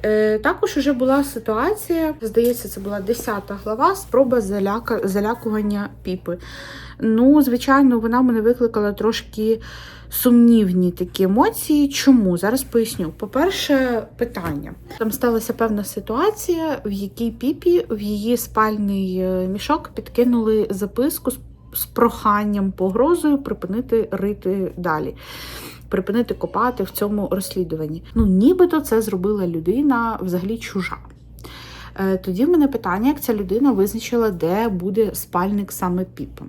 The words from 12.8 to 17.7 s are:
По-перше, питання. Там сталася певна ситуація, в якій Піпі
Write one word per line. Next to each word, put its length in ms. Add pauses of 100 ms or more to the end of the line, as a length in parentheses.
По-перше, 880 (100)
питання. 560 (240)
Там 140
сталася 420
певна 300
ситуація, 1000
в 60
якій 400
Піпі 580